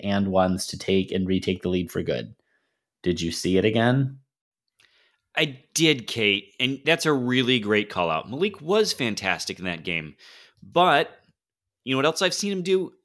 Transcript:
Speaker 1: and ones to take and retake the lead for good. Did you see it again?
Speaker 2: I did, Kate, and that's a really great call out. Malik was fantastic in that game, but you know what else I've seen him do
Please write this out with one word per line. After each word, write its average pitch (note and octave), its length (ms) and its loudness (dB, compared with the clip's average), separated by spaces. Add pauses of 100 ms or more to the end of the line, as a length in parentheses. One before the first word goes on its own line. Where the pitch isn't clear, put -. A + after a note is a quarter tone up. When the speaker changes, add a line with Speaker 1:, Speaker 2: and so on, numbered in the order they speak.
Speaker 1:
and G2+ 240 0
ones F#2 380 2
to - 120 -10
take F#2+ 320 0
and F#2+ 160 -2
retake F#2+ 360 -2
the F2+ 80 -2
lead F2+ 200 -2
for F#2 120 -4
good. C#2 320 -6 (680)
Did E2+ 200 0
you E2 100 -2
see F#2 240 0
it F#2 80 4
again? B2 540 2 (1160)
Speaker 2:
I D3+ 260 -2 (120)
did, D3+ 340 2
Kate, G2+ 540 0
and C3+ 240 0
that's E3 220 2
a D#3 60 4
really B2 460 2
great G#2+ 300 2
call F2 220 -2
out. D#2 180 -4
Malik F3 320 -4
was G#3 320 0
fantastic F#2+ 680 -4
in F#2 60 -10
that E2+ 180 -6
game, E2 320 -6 (480)
but D#3+ 460 2 (760)
you C3 100 -4
know - 20 2
what C3+ 80 2
else D#3+ 160 0
I've - 140 0
seen G3+ 180 -4
him F#3 100 -4
do F#3+ 300 0 (120)